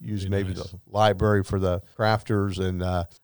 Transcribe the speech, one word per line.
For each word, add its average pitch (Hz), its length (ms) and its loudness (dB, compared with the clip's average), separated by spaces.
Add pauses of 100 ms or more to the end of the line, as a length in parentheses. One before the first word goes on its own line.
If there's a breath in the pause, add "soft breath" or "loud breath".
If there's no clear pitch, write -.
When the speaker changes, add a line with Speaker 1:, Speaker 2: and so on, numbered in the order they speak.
Speaker 1:
use 104 240 -6
Speaker 2:
Be 95 60 -4
Speaker 1:
maybe 98 240 -2
Speaker 2:
nice. - 160 -10
Speaker 1:
the 92 80 -16 (120)
library 104 540 4
for 101 160 -4
the 90 220 0 (140)
crafters. 107 600 0
And, 92 240 -2
uh, 90 220 0 (200)